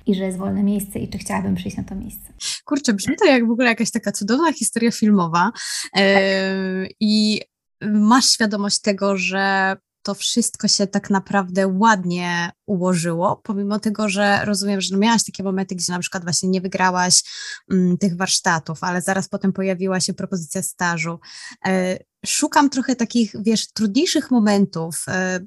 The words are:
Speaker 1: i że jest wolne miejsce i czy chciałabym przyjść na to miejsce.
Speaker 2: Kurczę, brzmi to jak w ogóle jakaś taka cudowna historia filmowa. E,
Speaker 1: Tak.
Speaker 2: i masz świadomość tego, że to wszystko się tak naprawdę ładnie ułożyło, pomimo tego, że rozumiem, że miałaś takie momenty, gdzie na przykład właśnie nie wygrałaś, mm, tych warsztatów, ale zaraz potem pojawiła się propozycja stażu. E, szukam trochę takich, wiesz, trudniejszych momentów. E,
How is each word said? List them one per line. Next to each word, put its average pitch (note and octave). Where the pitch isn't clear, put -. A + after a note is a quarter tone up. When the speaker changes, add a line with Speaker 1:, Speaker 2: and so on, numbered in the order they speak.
Speaker 1:
i G3+
że F#3
jest F#3
wolne G3
miejsce G3+
i -
czy G#3
chciałabym F#3+
przyjść F3+
na G3
to G3
miejsce. -
Speaker 2:
Kurczę, C4+
brzmi A#3+
to G4
jak B3+
w A3+
ogóle A#3+
jakaś A3+
taka G3+
cudowna C4
historia A#3
filmowa. F#3
E, G3
Speaker 1:
Tak. -
Speaker 2:
i G#3+
masz G#3+
świadomość G#3
tego, G3
że F#3+
to G3+
wszystko -
się G3+
tak G3+
naprawdę F#3+
ładnie F3
ułożyło, F3
pomimo G3+
tego, G#3+
że G3+
rozumiem, G3+
że F#3
miałaś A3
takie -
momenty, F#3+
gdzie F3
na F3+
przykład F3
właśnie F3+
nie F#3
wygrałaś, F3+
mm, F3+
tych F3
warsztatów, F3
ale F3+
zaraz F#3+
potem G3
pojawiła F#3+
się F#3
propozycja F#3
stażu. E3+
E, F#3
szukam D4
trochę B3+
takich, A#3
wiesz, A3
trudniejszych C4
momentów. G3+
E, F#3